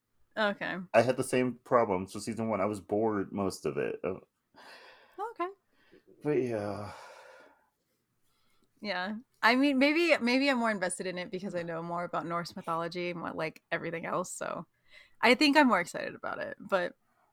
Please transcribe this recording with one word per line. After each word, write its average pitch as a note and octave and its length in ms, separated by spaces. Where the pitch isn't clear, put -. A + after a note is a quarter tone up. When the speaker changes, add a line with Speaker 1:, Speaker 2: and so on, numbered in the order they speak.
Speaker 1:
Okay. G3+ 380
Speaker 2:
I D#3+ 80
had - 160
the C3 80
same B2+ 400
problems G#2 500
with G2+ 80
season A2+ 240
one. G#2 140
I F#2+ 40
was G#2 140
bored G#2 540
most F#2+ 320
of C#2+ 120
it. A#1+ 280
Uh, F2+ 80
Speaker 1:
Okay. F4 160
Speaker 2:
but D3 180
yeah. G#2 500
Speaker 1:
Yeah. G3 340
I A#3 160
mean, C#4 200
maybe, D4+ 440
maybe C4 280
I'm C4 80
more A#3 140
invested F#3 340
in F3+ 120
it F3+ 140
because F#3 220
I F3 100
know E3 200
more F3 220
about F3 200
Norse E3+ 300
mythology E3+ 540
and E3+ 120
what, E3+ 140
like, D#3+ 260
everything E3 320
else. F3+ 260
So - 340
I B3 140
think D4 220
I'm D4 100
more G3 140
excited - 340
about - 240
it. - 200
But F3+ 340